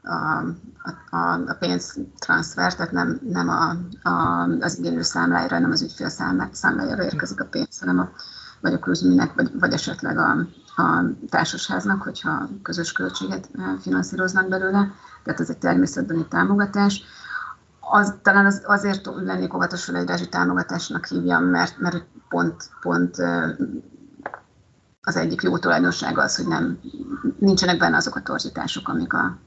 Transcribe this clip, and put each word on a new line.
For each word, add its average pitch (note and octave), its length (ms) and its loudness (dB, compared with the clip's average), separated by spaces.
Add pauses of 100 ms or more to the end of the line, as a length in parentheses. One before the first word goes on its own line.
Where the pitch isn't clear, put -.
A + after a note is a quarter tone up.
a, E3 400 -2 (400)
a, - 320 -12
a, E2+ 180 0 (140)
a - 120 -6
pénztranszfert, - 1160 -2
tehát E3 140 -4
nem, E3+ 320 0
nem F3+ 260 -2
a, E3+ 260 0 (340)
a, F3 380 0 (120)
az - 180 -2
igénylő E2 240 -2
számlájára, E2+ 580 0
nem E2+ 120 4
az E2+ 100 2
ügyfél E2 280 -4
számlá-, - 420 -2
számlájára - 520 0
érkezik - 380 -4
a - 40 -4
pénz, - 340 -6
hanem F2+ 200 2
a, - 100 0 (520)
vagy F2 120 0
a F2+ 60 -2
közműnek, F2+ 540 4
vagy, - 260 2
vagy - 140 2
esetleg - 440 -4
a, - 140 4 (500)
a E3+ 220 4 (260)
társasháznak, F3+ 720 0
hogyha D#3+ 480 -4 (120)
közös E3+ 300 -4
költséget, F#2+ 600 -4
ö, - 80 -8 (200)
finanszíroznak F#3 680 0
belőle. F#3+ 440 2 (320)
Tehát - 160 -4
ez - 100 -2
egy - 80 -6
természetbeni E3 680 2
támogatás. G3+ 760 2 (760)
Az, G3+ 420 4
talán G3 240 6
az, G3+ 200 4
azért G3+ 400 2
lennék F#3 480 -4
óvatos, F3+ 320 -2
hogy F3 100 -4
egy F2 120 0
rezsitámogatásnak F2+ 1000 -2
hívjam, F2 380 2
mert, F2 360 2
mert E3 260 -2 (240)
pont, E3+ 400 -2 (120)
pont, F2 380 0
ö, E2+ 280 0 (1500)
az E3+ 140 -2
egyik E3 260 -2
jó - 160 0
tulajdonsága - 640 0
az, - 140 2
hogy - 120 -2
nem, - 320 -2 (600)
nincsenek F#3 380 6
benne E3+ 180 2
azok - 200 0
a - 60 -6
torzítások, - 680 -6
amik E2 260 -2
a F2 340 0